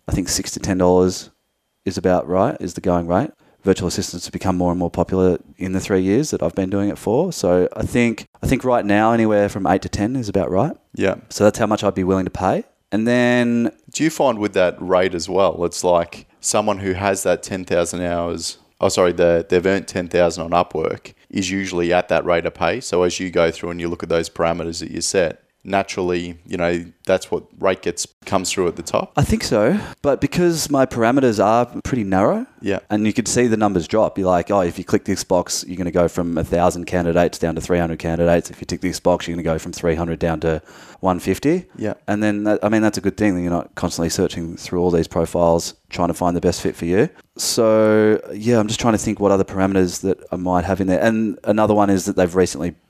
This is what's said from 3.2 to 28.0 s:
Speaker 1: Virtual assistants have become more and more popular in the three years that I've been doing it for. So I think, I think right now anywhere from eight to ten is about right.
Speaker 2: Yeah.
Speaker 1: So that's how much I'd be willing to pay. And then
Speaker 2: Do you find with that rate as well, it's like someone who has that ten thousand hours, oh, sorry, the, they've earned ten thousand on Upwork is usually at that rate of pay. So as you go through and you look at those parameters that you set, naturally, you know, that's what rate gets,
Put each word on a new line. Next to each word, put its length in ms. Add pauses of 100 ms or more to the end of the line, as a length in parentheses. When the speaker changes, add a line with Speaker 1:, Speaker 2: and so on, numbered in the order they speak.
Speaker 1:
Virtual 240
assistants 380
have 60
become 240
more 140
and 80
more 140
popular 460 (200)
in 140
the 80
three 200
years 300
that 100
I've 140
been 160
doing 180
it 80
for. 360
So 440
I 60
think, 440 (140)
I 60
think 160
right 240
now 240
anywhere 380
from 180
eight 160
to 60
ten 260
is 140
about 240
right. 240 (180)
Speaker 2:
Yeah. 220 (140)
Speaker 1:
So 120
that's 160
how 80
much 160
I'd 140
be 80
willing 220
to 40
pay. 320 (300)
And 160
then 640 (200)
Speaker 2:
Do 120
you 60
find 280
with 140
that 280
rate 360
as 120
well, 360
it's 180
like 460 (120)
someone 380
who 140
has 320
that 180
ten 220
thousand 380
hours, 560 (220)
oh, 80
sorry, 220
the, 380
they've 180
earned 220
ten 180
thousand 380
on 80
Upwork 600 (140)
is 220
usually 420
at 160
that 160
rate 220
of 80
pay. 260
So 220
as 160
you 120
go 200
through 200
and 100
you 80
look 160
at 40
those 220
parameters 480
that 140
you 80
set, 420 (260)
naturally, 760
you 100
know, 280 (220)
that's 220
what 140 (160)
rate 240
gets, 240 (180)